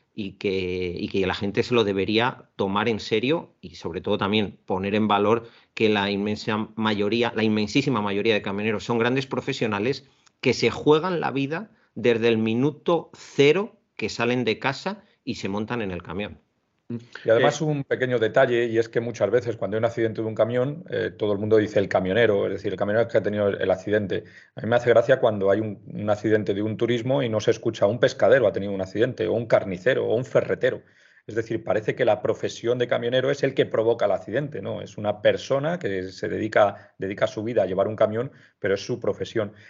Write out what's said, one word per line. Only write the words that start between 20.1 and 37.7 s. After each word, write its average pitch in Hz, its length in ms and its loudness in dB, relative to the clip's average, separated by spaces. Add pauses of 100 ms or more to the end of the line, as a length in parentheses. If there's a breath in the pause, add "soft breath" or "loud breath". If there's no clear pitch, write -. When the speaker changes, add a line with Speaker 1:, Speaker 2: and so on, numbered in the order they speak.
Speaker 2:
de 110 60 -4
un 110 80 -6
camión, 123 560 0
eh, 104 260 -2
todo 104 140 0
el 101 80 0
mundo 107 180 4
dice 107 220 2
"el 95 80 2
camionero", 101 580 2
es 95 60 -2
decir, 98 220 -6
"el 90 40 -6
camionero 104 300 2
que 113 100 0
ha 98 60 2
tenido 104 240 0
el 95 240 0
accidente". 101 540 -2 (300 loud breath)
A - 60 -12
mí 104 60 -6
me 117 80 2
hace 120 140 2
gracia 123 300 6
cuando 104 300 2
hay 101 120 2
un, 104 260 -8
un 104 220 -6
accidente 107 440 2
de 98 80 -2
un 107 140 -2
turismo 123 480 0
y 120 60 -2
no 107 100 -2
se 113 120 2
escucha - 360 0
"un 123 120 0
pescadero 120 460 4
ha 98 60 2
tenido 98 220 -4
un 98 80 -4
accidente", 107 460 -2
o 95 60 0
"un 113 140 -2
carnicero", 107 580 0
o 107 80 0
"un 127 120 0
ferretero". 110 580 0 (420 soft breath)
Es 107 100 -12
decir, 113 280 -4
parece 110 320 -2
que 127 100 0
la 107 160 2
profesión 113 560 -2
de 123 100 0
camionero 123 440 0
es 143 120 -4
el 135 100 0
que 131 120 4
provoca 113 400 2
el 101 60 2
accidente, 113 500 -4
¿no? 104 200 -8
Es 101 160 -16
una 104 240 -4
persona 139 580 0
que 95 320 -4
se 101 160 -8
dedica, 101 720 0
dedica 95 280 -4
su 107 160 -8
vida 110 200 0
a - 20 -2
llevar 95 220 0